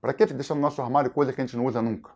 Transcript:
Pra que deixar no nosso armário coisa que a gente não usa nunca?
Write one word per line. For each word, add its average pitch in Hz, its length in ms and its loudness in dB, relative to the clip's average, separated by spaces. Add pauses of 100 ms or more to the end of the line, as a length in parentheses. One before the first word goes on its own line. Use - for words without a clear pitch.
Pra 147 120 0
que 208 140 4
deixar 143 300 -4
no 147 40 0
nosso 143 220 0
armário 131 260 2
coisa 131 240 0
que - 80 -6
a 131 60 -2
gente 123 100 -8
não 120 100 0
usa 120 140 0
nunca? 113 360 -4